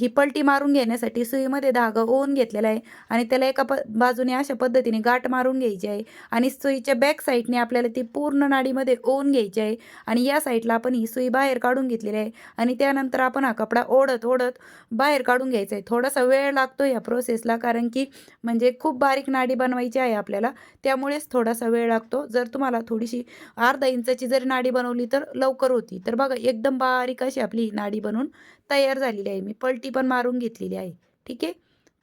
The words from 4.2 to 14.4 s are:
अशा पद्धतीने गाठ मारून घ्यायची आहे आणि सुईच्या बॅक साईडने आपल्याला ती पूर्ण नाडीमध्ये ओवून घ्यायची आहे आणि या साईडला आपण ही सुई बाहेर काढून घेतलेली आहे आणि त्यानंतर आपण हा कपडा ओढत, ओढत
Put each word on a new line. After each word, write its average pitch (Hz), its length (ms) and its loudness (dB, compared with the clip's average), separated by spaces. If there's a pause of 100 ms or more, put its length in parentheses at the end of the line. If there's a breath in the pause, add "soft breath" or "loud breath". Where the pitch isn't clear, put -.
अशा 269 220 -2
पद्धतीने 240 440 0
गाठ 240 280 0
मारून 254 320 0
घ्यायची 208 300 -2
आहे 208 140 -6 (280 loud breath)
आणि 247 200 2
सुईच्या 269 440 0
बॅक 277 260 2
साईडने 240 360 0
आपल्याला 240 400 0
ती 254 60 -2
पूर्ण 285 400 0
नाडीमध्ये 262 640 2
ओवून 277 280 2
घ्यायची 220 280 0
आहे 214 160 -2 (300 loud breath)
आणि 233 180 2
या 277 160 2
साईडला 233 340 0
आपण 240 200 -2
ही 226 120 0
सुई 254 220 -2
बाहेर 262 300 2
काढून 254 300 0
घेतलेली 220 280 -4
आहे 214 140 -4 (260 loud breath)
आणि 240 180 0
त्यानंतर 269 460 0
आपण 262 240 0
हा 247 80 0
कपडा 226 300 0
ओढत, 254 420 2
ओढत 247 340 0 (340 loud breath)